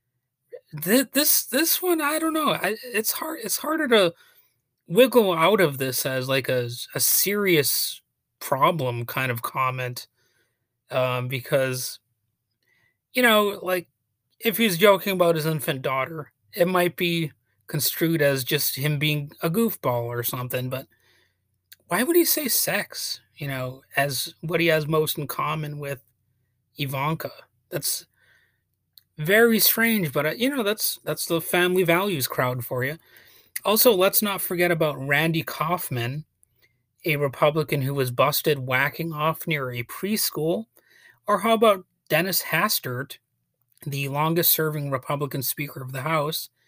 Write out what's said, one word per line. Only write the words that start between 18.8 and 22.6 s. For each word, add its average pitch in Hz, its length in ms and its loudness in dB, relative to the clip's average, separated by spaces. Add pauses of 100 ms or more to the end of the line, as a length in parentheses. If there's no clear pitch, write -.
being 147 340 -2 (100)
a 170 80 -2
goofball 160 540 -2
or 120 180 -6
something, 127 480 -6
but 131 180 -8 (1000)
why 208 160 0
would 339 120 2
he 339 100 6
say 302 220 0
sex, - 720 -4 (140)